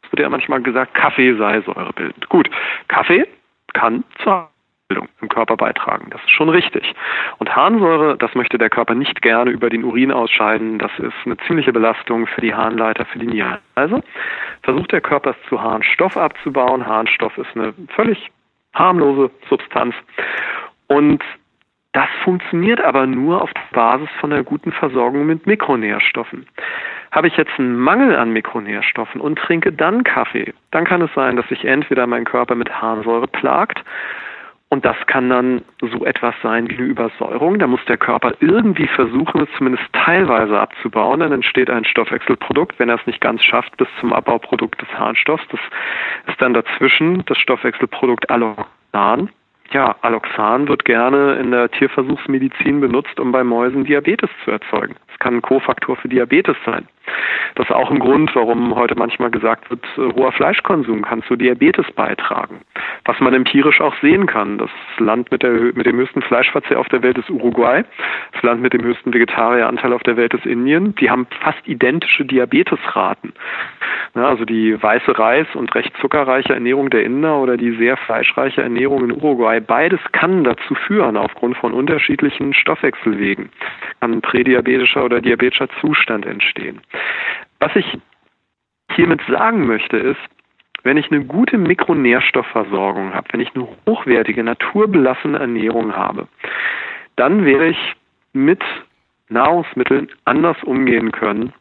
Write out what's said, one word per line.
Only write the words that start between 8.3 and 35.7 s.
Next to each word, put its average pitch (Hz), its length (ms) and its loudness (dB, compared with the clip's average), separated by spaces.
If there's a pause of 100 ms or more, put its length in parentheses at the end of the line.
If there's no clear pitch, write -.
möchte 123 220 0
der 113 120 2
Körper 117 240 0
nicht 123 280 -2
gerne 120 300 2
über 117 180 0
den 113 140 -2
Urin 127 280 2
ausscheiden. 110 680 0
Das - 200 -4
ist 120 140 -6 (120)
eine - 120 -4 (100)
ziemliche 151 260 2
Belastung 113 540 0
für - 140 -6
die 113 120 -2
Harnleiter, 113 520 -2
für - 140 -12
die 113 80 -6
Nieren. 117 300 -4 (180)
Also 170 260 0 (600)
versucht 135 280 -2
der 175 100 2
Körper 143 300 0
es - 180 -12
zu 113 120 -2
Harnstoff 113 560 0
abzubauen. 131 680 0
Harnstoff 110 520 -2
ist - 180 -8
eine 113 180 -4 (220)
völlig 226 360 0 (420)
harmlose 143 580 4 (180)
Substanz. 123 460 -2 (920)
Und 147 360 4 (680)
das 139 140 0 (160)
funktioniert 180 560 0
aber 135 260 2
nur 135 360 0
auf - 120 -4
der - 80 -10 (120)
Basis 131 360 2 (100)
von 147 120 -4
einer 135 120 0
guten 151 280 -4
Versorgung 131 540 0
mit 160 200 0
Mikronährstoffen. 120 1000 -2 (640)
Habe 180 160 4
ich 160 80 2
jetzt 156 220 2
einen 123 200 0
Mangel 185 380 4
an 117 160 2
Mikronährstoffen 107 880 -4
und 151 180 -2
trinke 170 360 0
dann 185 320 2
Kaffee, - 480 -2 (180)
dann 170 140 0
kann 175 160 2
es 160 120 -2
sein, 131 220 0
dass 120 140 -2
sich - 160 -4
entweder 135 420 2
mein 120 160 -2
Körper 123 320 0
mit 117 260 -6
Harnsäure 113 460 -2
plagt, 135 560 -2 (880)
und 139 120 -2
das 139 100 2 (100)
kann 127 240 0
dann 127 340 2 (180)